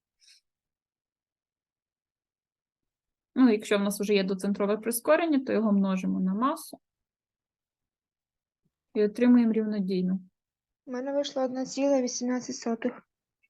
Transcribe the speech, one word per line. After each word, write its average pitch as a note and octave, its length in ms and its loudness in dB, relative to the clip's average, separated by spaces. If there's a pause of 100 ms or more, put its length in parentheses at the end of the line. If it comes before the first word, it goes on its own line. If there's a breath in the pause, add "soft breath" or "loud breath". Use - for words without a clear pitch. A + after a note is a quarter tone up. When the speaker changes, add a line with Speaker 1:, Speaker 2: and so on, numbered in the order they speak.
(3250 soft breath)
Speaker 1:
Ну, B3+ 160 8
якщо G#3+ 260 0
в G3+ 40 0
нас G3+ 180 -2
вже G#3 140 0
є G3 100 4
доцентрове G3 540 -2
прискорення, D4+ 640 0
то B3+ 140 -2
його G#3+ 180 2
множимо F#3+ 480 0
на F#3 140 0
масу C4+ 440 -4 (2250)
і G#3+ 120 2
отримуємо A#3 480 4
рівнодійну. F#3+ 640 -2 (680)
Speaker 2:
У C4+ 60 -16
мене B3+ 220 -6
вийшло C#4 300 -2
одна B3+ 220 -4
ціла C4+ 360 0
вісімнадцять B3 540 -4
сотих. A#3 460 -6 (480)